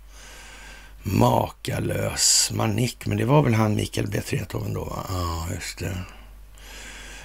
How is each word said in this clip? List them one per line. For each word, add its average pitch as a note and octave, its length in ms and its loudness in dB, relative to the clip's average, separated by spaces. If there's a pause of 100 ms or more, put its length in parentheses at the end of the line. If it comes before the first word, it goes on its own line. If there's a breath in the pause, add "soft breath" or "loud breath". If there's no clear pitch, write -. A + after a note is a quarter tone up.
(1040 loud breath)
makalös - 1500 2
manik. A2 520 2
Men G#2 120 0
det G#2+ 80 2
var C#3+ 180 8
väl B2 100 4
han G#2+ 220 4
Mikael G#2+ 320 0
B - 140 -2
Tretoven G#2+ 520 -4
då, G2+ 120 -4
va? - 240 -6
Ja, E2+ 440 -4
just - 240 -8
det. F#2 200 -4 (1300 loud breath)